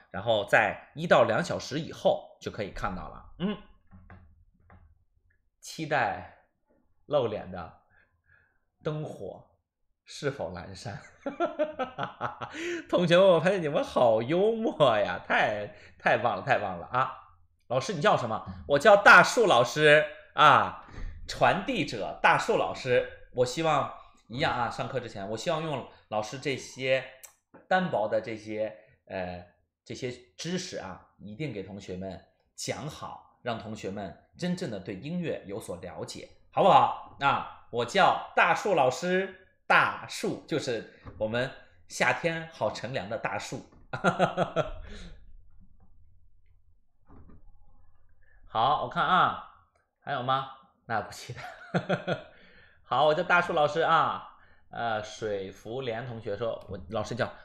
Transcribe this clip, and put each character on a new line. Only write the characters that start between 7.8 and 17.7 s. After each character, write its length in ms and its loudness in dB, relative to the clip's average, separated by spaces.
灯 200 -4
火 400 -12
是 260 -8
否 240 -6
阑 200 -12
珊？ 280 -12
<laughs> 1600 -6
同 200 2
学 100 6
们， 100 8
我 120 8
发 100 2
现 120 0
你 60 -2
们 160 -2
好 380 4
幽 300 2
默 460 2
呀， 280 0
太， 480 0
太 200 2
棒 200 0
了， 60 -8
太 160 2
棒 180 -6
了 80 -12
啊！ 260 -2
老 120 0